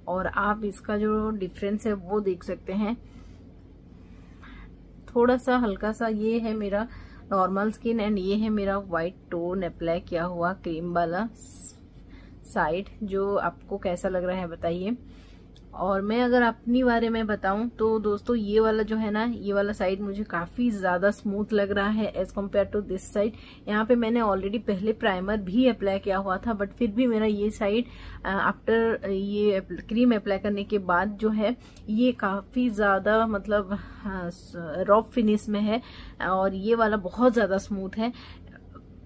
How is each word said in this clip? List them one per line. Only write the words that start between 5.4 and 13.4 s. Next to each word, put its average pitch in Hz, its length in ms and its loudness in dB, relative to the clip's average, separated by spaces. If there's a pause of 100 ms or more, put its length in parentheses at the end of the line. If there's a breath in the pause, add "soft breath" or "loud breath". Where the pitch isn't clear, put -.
हल्का 214 340 0
सा 226 160 -2
ये 220 320 0
है 220 140 -2
मेरा 208 340 -2 (440 loud breath)
normal 196 400 2
skin 220 380 -2
and 214 80 0
ये 190 180 0
है 220 140 0
मेरा 196 280 0
white 180 380 -2 (160)
tone 180 300 -2
apply 165 380 -2
किया 170 240 -4
हुआ 175 300 -2
cream 175 400 -6
वाला 175 360 0 (1120 loud breath)
side। 175 420 -2 (180)
जो 196 320 -2
आपको - 420 -4